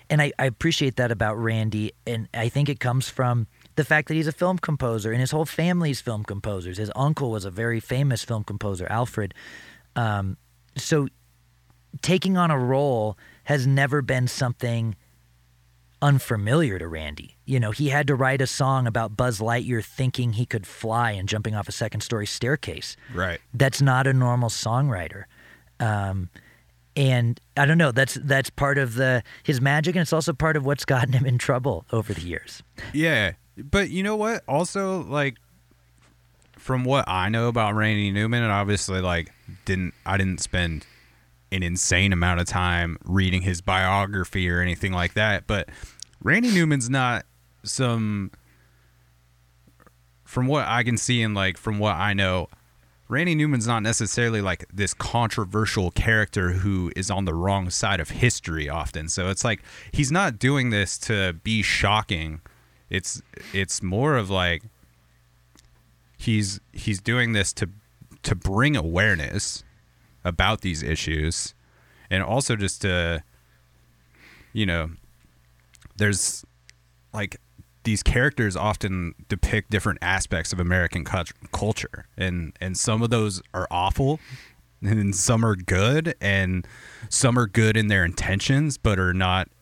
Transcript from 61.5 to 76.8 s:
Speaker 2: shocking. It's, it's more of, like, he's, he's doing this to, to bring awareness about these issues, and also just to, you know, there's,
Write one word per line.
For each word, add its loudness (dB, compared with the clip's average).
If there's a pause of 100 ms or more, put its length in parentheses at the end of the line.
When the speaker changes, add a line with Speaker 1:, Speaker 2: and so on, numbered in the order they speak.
Speaker 2:
shocking. 0 (480)
It's, -6 (320)
it's -4
more 0
of, -2
like, 0 (1500)
he's, 0 (140)
he's -4
doing 0
this 0
to, -4 (540)
to 0
bring 2
awareness 0 (600)
about 0
these -2
issues, -2 (560)
and 0
also 0
just -4
to, 0 (1300)
you -2
know, 0 (1080)
there's, 0 (680)